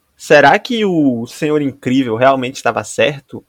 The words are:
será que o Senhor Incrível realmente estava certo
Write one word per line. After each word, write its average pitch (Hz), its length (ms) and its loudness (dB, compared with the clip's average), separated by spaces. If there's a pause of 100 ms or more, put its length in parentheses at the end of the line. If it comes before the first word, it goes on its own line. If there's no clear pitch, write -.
(160)
será 151 440 4
que 220 260 -4
o 139 400 0
Senhor 151 380 -4
Incrível 127 520 -2
realmente 131 420 0
estava 113 260 -4
certo 131 640 -4